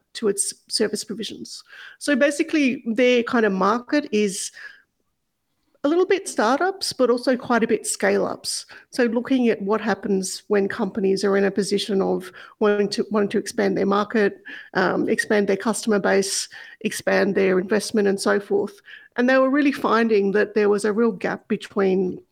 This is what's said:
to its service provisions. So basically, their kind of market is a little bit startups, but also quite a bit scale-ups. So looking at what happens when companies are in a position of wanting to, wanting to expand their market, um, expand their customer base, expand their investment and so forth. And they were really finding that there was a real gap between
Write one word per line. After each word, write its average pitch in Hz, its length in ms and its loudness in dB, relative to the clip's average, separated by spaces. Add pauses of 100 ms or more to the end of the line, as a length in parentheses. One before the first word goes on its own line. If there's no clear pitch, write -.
(140)
to 226 140 -4
its 196 260 -2 (160)
service 208 340 -2
provisions. - 600 -12 (360)
So 294 160 0
basically, 294 720 0
their 247 380 2
kind 233 220 0
of 202 60 2
market 233 600 0
is 208 400 -2 (1300)
a 285 40 -2
little 339 180 2
bit - 240 -2
startups, 285 640 0
but 247 160 2
also 247 260 2
quite 240 280 0
a 233 40 2
bit 226 200 -2
scale-ups. - 800 -2 (240)
So 247 140 0
looking 240 440 2
at - 140 0
what 202 180 -2
happens 196 680 -2
when 202 200 2
companies 190 560 -2
are 196 120 2
in 196 80 2
a 196 60 2
position 196 540 0
of 185 280 -2 (280)
wanting 208 300 2
to, - 200 -2
wanting 202 200 2
to 208 100 0
expand 196 360 -2
their 196 120 0
market, 202 560 0 (320)
um, 180 340 0
expand 208 380 0
their 196 100 0
customer 208 400 0
base, 196 500 0 (340)
expand 190 520 0
their 185 240 2
investment 202 500 0
and 196 140 0
so 202 180 2
forth. 202 400 -2 (360)
And 247 120 2
they 262 120 4
were 262 100 4
really 285 220 2
finding 220 600 2
that 208 200 2
there 208 160 2
was 208 160 0
a 214 80 0
real 226 200 2
gap 180 340 -6
between 190 720 0 (100)